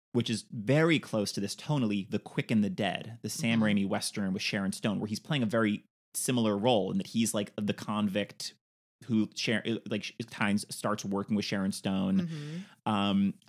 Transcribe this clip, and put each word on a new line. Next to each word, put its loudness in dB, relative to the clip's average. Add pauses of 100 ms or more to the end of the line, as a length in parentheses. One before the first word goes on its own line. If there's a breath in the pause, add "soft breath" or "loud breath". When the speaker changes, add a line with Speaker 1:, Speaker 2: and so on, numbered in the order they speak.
(120)
Speaker 1:
which 0
is -2
very 4
close -2
to -4
this -4
tonally, 0
The -2
Quick -6
and 6
the 2
Dead, -4
the -8
Sam 0
Speaker 2:
Mm-hmm. 4 (160)
Speaker 1:
Raimi 0
Western -2
with -2
Sharon -2
Stone, -2
where -4
he's -4
playing -2
a 2
very 2 (300)
similar 2
role 4
in -2
that -4
he's, 0
like, -2
the 0
convict -2 (500)
who 2
Sharon, 0
uh, -8 (120)
like, -4
sh-, -10
at -10
times 0 (100)
starts -4
working 0
with 0
Sharon 0
Stone. 0
Speaker 2:
Mm-hmm. -8
Speaker 1:
Um, 2 (140)